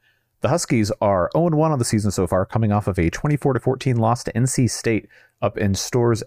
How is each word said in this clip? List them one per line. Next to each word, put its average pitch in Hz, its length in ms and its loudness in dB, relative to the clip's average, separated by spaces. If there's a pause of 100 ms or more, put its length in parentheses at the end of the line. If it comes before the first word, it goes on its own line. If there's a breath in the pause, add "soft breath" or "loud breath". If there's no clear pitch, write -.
(400)
The - 80 -4
Huskies 120 540 0
are 98 340 2
oh 160 100 2
and 165 120 0
one 156 160 2
on 139 60 -2
the 120 40 -2
season 107 280 0
so 92 140 0
far, 92 200 0
coming 113 260 0
off 104 160 0
of 95 100 -2
a 85 120 2
twenty-four 147 420 -2
to 120 80 -2
fourteen 127 380 -2
loss 113 260 0
to - 140 -6
N 127 100 2
C 131 180 2
State - 440 -2 (320 soft breath)
up 110 160 -2
in 98 180 0
Storrs. 117 520 0